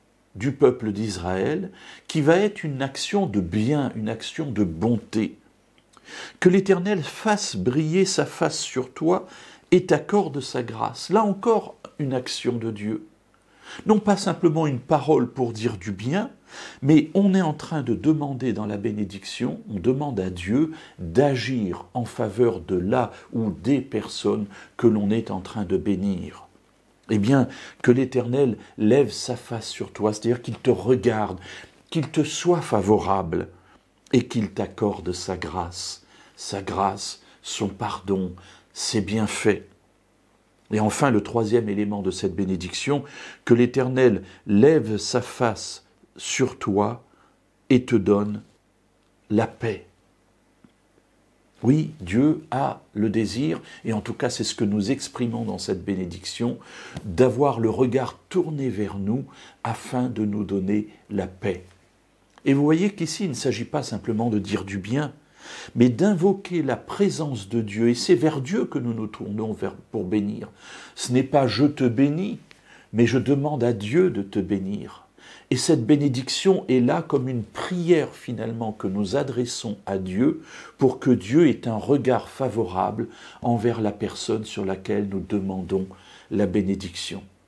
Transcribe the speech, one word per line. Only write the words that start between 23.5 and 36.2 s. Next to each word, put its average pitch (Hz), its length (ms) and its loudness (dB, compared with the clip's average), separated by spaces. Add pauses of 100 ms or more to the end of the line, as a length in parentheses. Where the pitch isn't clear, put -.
des 117 280 0
personnes 104 680 -2 (300)
que 120 120 4
l'on 104 240 2
est 110 180 -2
en 95 100 -6
train 101 240 -8
de 95 120 -2
bénir. 92 640 -2 (720)
Eh 110 80 2
bien, 127 300 4 (340)
que - 80 6
l'Éternel 123 640 2 (220)
lève 123 320 6
sa - 260 -6
face 113 320 -10
sur - 240 -10
toi, 104 220 0
c'est-à-dire 120 260 0
qu'il 117 160 -8
te - 140 2
regarde, 110 680 2 (520)
qu'il 151 180 -2
te 156 160 0
soit 170 380 0
favorable 95 840 2 (640)
et 120 120 4
qu'il 107 260 -4
t'accorde 95 600 -4
sa 92 240 -6
grâce, 87 680 -8 (280)